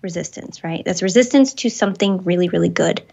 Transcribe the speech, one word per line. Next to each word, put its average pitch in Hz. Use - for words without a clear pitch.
resistance, -
right? 165
That's 175
resistance 247
to -
something 196
really, 180
really 170
good 170